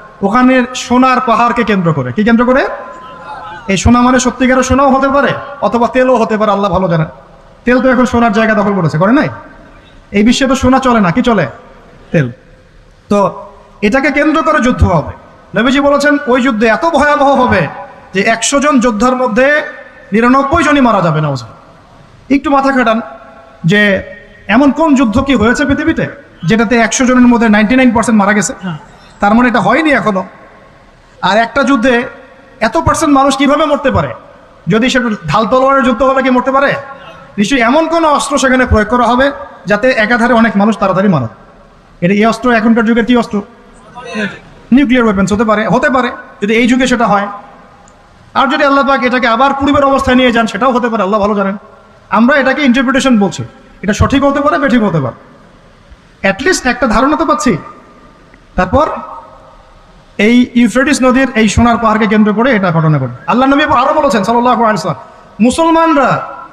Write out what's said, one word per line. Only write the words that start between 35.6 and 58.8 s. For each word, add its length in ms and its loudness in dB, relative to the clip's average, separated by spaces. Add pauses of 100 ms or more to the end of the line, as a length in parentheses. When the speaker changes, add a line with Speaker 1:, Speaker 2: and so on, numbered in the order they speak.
Speaker 1:
যুদ্ধ 200 0
হলে 200 0
কি 60 0
মরতে 220 0
পারে? 220 0 (640)
নিশ্চয়ই 240 0
এমন 260 2
কোনো 200 0
অস্ত্র 300 -2
সেখানে 280 2
প্রয়োগ 240 0
করা 140 0
হবে 280 2 (340)
যাতে 240 0
একাধারে 440 0
অনেক 240 2
মানুষ 200 0
তাড়াতাড়ি 300 0
মারা। 200 0 (720)
এটা, 120 0
এই 120 2
অস্ত্র 260 0
এখনকার 340 2
যুগের 200 0
কি 120 2
অস্ত্র? 240 -2 (1300)
নিউক্লিয়ার 340 4
ওয়েপন্স 280 0
হতে 100 0
পারে, 240 0
হতে 220 0
পারে 220 -2 (300)
যদি 120 -2
এই 140 2
যুগে 200 2
সেটা 200 0
হয়। 200 0 (1080)
আর 140 0
যদি 160 -2
আল্লাহ 240 2
পাক 160 0
এটাকে 240 0
আবার 260 0
পূর্বের 300 0
অবস্থায় 340 2
নিয়ে 140 2
যান, 160 0
সেটাও 240 -2
হতে 180 -2
পারে, 140 -2
আল্লাহ 160 -2
ভালো 160 0
জানেন। 220 -4 (520)
আমরা 280 2
এটাকে 240 0
ইন্টারপ্রিটেশন 580 2
বলছি, 240 -2 (380)
এটা 120 -4
সঠিক 300 0
হতে 180 0
পারে, 160 0
বেঠিক 260 2
হতে 180 -2
পারে। 280 -10 (1000)
At 140 -6
least 240 0
একটা 180 -2
ধারণা 280 0
তো 100 -2
পাচ্ছি। 320 -2 (1000)
তারপর 340 0 (1300)